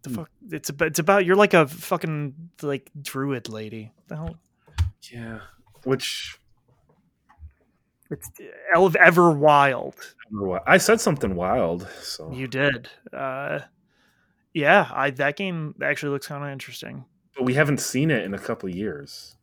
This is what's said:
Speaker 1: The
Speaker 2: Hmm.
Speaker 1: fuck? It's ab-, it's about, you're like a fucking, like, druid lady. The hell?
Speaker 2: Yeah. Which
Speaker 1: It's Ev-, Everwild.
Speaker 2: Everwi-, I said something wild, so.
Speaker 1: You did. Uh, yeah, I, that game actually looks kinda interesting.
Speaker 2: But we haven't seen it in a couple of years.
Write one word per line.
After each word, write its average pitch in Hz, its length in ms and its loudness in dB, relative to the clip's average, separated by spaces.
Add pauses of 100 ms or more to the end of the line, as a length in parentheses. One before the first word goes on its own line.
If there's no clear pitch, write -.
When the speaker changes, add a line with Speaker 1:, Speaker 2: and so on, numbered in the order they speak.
Speaker 1:
The - 80 -14
Speaker 2:
Hmm. 165 60 -8
Speaker 1:
fuck? 165 140 -12 (200)
It's 156 200 -10
ab-, 143 120 -4
it's 156 160 -2
about, 190 280 4
you're 180 100 4
like 202 180 6
a 160 120 8
fucking, 156 840 -8 (120)
like, 139 280 -6 (100)
druid 139 480 -6
lady. 107 440 -12 (160)
The - 80 -12
hell? 165 200 -10 (760)
Speaker 2:
Yeah. 113 300 -14 (440)
Which - 540 -6 (1700)
Speaker 1:
It's - 200 -14 (440)
Ev-, 175 240 6
Everwild. 151 960 6 (380)
Speaker 2:
Everwi-, 98 340 -4
I 160 120 6
said 220 220 2
something 123 340 -2
wild, 92 520 -2 (140)
so. - 320 -14
Speaker 1:
You 131 160 -10
did. 131 400 -4 (240)
Uh, 135 480 -8 (960)
yeah, 156 380 4
I, 139 180 -2
that 139 260 -2
game 165 460 -8
actually 143 300 -4
looks 139 160 -6
kinda 143 220 -10
interesting. 131 540 -16 (320)
Speaker 2:
But 127 80 -2
we 127 100 0
haven't 143 260 2
seen 147 300 -2
it 113 140 0
in 98 100 -6
a 95 40 -8
couple 104 300 -8
of 87 60 -8
years. 101 680 -10